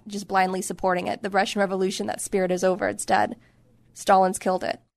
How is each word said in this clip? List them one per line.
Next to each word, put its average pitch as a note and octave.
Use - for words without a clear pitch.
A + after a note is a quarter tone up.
just G3+
blindly F#3+
supporting F3+
it. -
The G3+
Russian G3+
Revolution, F#3+
that -
spirit F#3
is F3+
over. F#3
It's G#3
dead. G#2+
Stalin's F#3+
killed F#3
it." -